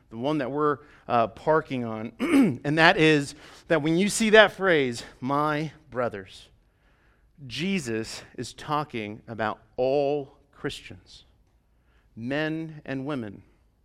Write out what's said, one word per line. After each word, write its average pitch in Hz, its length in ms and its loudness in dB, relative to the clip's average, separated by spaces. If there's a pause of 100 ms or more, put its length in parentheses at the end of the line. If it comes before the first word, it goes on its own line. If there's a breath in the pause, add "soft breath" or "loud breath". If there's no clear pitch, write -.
(120)
the 113 60 -12
one 147 200 -2
that 135 140 -2
we're, 147 260 0 (300 soft breath)
uh, 117 200 2
parking 139 560 -2
on, 110 360 -8
<clears throat> 262 440 4
and 147 160 0
that 170 180 8
is 156 380 4 (320 loud breath)
that 156 160 0
when 160 120 2
you 196 140 2
see 220 220 0
that 208 200 8
phrase, 147 520 0 (160 loud breath)
"my 147 520 -2 (200)
brothers," 110 580 -8 (960)
Jesus 123 800 -6 (120)
is - 180 -10
talking 127 720 -6
about 107 320 -4 (180)
all 139 580 -2 (160)
Christians, - 760 -14 (880)
men 156 680 -6
and 135 200 -8
women. 110 380 -8 (420)